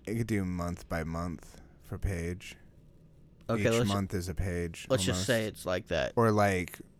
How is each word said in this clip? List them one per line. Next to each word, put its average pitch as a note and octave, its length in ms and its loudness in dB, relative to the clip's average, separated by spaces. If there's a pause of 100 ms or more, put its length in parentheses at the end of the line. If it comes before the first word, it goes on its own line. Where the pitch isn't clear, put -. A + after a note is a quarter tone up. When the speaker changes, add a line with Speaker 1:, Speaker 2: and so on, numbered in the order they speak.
Speaker 1:
It G#2+ 100 -6
could A#2 120 -2
do G#2 160 0
month F2 460 -4
by E2 160 -2
month E2+ 560 -8 (220)
for - 140 -10
page. F2+ 600 -4 (920)
Speaker 2:
Okay, A2+ 120 0
Speaker 1:
Each G#2 60 4
Speaker 2:
let's A2+ 100 6 (100)
ju-, G2 60 2
Speaker 1:
month G2+ 220 0
is F2+ 120 -2
a F#2+ 60 -4
page, F2 560 -4
Speaker 2:
let's A#2 160 2
just F#2 200 0
say A#2 180 2
Speaker 1:
almost. G#2 160 -6
Speaker 2:
it's - 80 -14
like F#2 200 -2
that. D2+ 280 0
Speaker 1:
Or, A2+ 160 6
like, G2 480 2 (200)